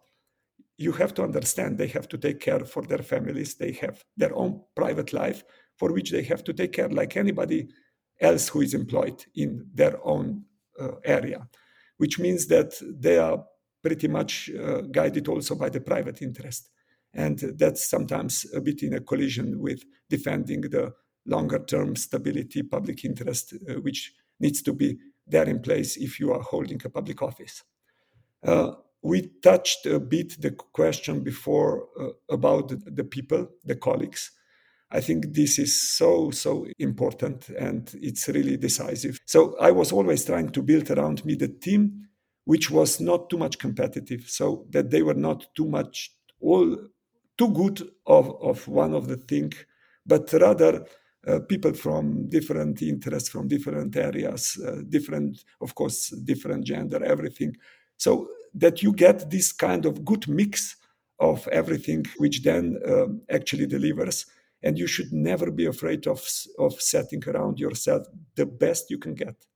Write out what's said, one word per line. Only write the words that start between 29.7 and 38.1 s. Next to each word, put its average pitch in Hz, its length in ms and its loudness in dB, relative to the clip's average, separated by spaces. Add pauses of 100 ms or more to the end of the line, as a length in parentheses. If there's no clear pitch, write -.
a 147 160 0
bit - 400 -2
the 147 100 -2
question - 720 -2
before, - 680 0 (120)
uh, 135 80 -6 (220)
about 143 380 2
the, 135 80 -6 (140)
the 135 140 -4
people, 165 440 -4 (160)
the 123 120 -4
colleagues. - 540 -4 (600)
I - 100 0
think 156 340 -2
this 147 240 4
is 143 200 2
so, 165 520 4
so 151 360 -2 (120)
important, 135 720 -4
and - 500 -6
it's - 280 -6